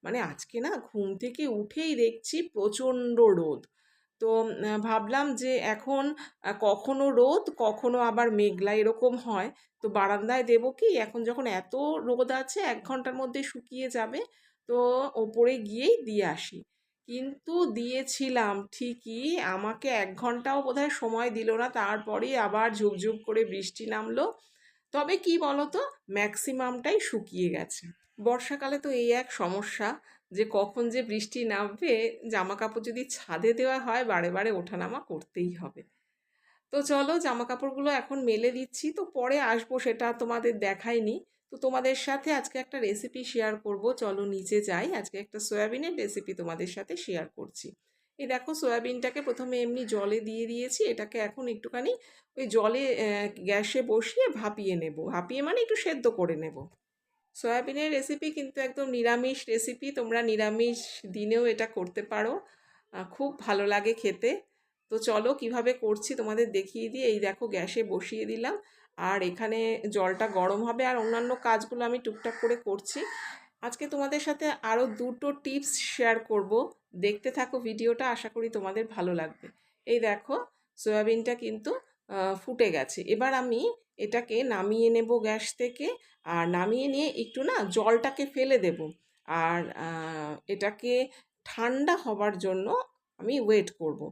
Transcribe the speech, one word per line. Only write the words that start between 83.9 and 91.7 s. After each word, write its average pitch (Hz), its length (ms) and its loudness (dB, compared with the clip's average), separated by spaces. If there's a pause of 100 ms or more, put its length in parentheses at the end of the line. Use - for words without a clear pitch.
এটাকে 233 460 -2
নামিয়ে 220 480 4
নেব 226 280 4
গ্যাস 214 380 -2
থেকে, 247 300 -4 (380)
আর 170 240 0
নামিয়ে 208 400 2
নিয়ে 285 200 0
একটু 233 340 -4
না 466 220 2
জলটাকে 226 600 2
ফেলে 269 320 4
দেব, 175 200 2 (460)
আর, 165 460 2
আহ, 160 640 -8 (160)
এটাকে 214 600 0 (360)
ঠান্ডা 269 520 0